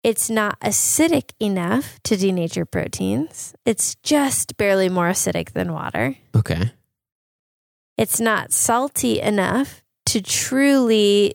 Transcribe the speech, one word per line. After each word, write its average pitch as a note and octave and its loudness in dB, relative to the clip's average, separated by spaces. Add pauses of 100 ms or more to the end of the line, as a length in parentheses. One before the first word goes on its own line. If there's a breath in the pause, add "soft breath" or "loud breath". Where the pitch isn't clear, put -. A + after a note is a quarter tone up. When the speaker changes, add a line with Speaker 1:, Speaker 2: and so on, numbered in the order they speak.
Speaker 1:
It's A3+ 0
not A3 -2
acidic D4+ 0 (100)
enough G3+ -2
to A3 0
denature F3+ 0
proteins. - -6 (120)
It's - -2
just - 0
barely G3 2
more F3+ 2
acidic E3+ -2
than F3 -4
water. - -4 (200)
Speaker 2:
Okay. G#2 0 (1300)
Speaker 1:
It's A3 -2
not A3 0
salty A#3+ 0
enough G#3 0 (260)
to G#3+ 0
truly A3+ 2